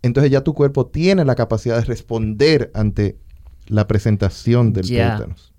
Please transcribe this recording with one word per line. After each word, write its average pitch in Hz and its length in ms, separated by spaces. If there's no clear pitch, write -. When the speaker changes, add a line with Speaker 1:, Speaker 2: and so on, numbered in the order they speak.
Speaker 1:
entonces 131 300
ya 135 100
tu 147 140
cuerpo 139 320
tiene 175 380
la 127 100
capacidad 113 400
de 117 100
responder 113 880
ante 104 460
la 104 200
presentación 104 880
del 95 140
Speaker 2:
Ya. 117 300
Speaker 1:
tétanos. - 420